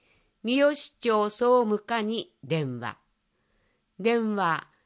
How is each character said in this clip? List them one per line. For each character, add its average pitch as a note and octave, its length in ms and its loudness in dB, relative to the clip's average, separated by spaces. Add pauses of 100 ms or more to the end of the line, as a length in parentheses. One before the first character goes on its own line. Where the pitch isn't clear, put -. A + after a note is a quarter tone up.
(440)
三 A#3+ 140 0
好 C#4+ 160 4 (260)
町 G#3+ 300 2
総 A#3+ 340 2
務 G#3 160 0
課 A#3 220 -4
に G#3+ 320 -6 (100)
電 C3+ 360 -4
話。 A2+ 180 -10 (1000)
電 A3 360 2
話、 E3+ 320 0 (180)